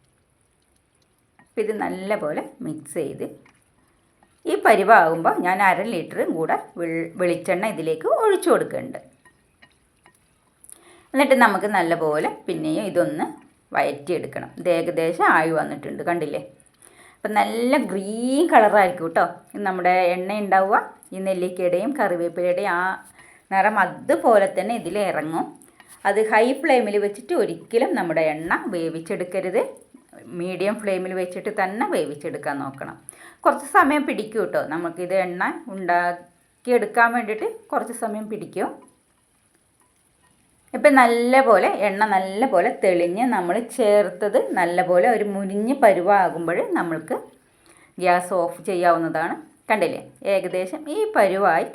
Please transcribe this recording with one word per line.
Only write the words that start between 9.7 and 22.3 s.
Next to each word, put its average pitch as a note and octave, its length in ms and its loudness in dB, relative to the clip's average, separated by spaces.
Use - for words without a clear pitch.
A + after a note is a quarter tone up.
എന്നിട്ട് C4+ 240 4
നമുക്ക് G3+ 220 0
നല്ലപോലെ E3 500 0
പിന്നെയും E3 440 -4
ഇതൊന്ന് D#3+ 340 -2
വഴറ്റിയെടുക്കണം. D3 760 -4
ഇത് F3+ 80 -4
ഏകദേശം E3+ 480 -2
ആയി D#3+ 200 2
വന്നിട്ടുണ്ട്, D3 520 -6
കണ്ടില്ലേ? D#3 300 -4
അപ്പം G#3 220 -8
നല്ല A#3 380 2
ഗ്രീൻ A3+ 640 -2
കളറായിരിക്കും G3 560 4
കേട്ടോ F#3 160 2
നമ്മുടെ F3+ 280 2
എണ്ണ F#3 180 -6
ഉണ്ടാവുക. F#3+ 340 4
ഈ F#3 120 -10
നെല്ലിക്കയുടെയും F#3 720 -2
കറിവേപ്പിലയുടെയും F3 840 -2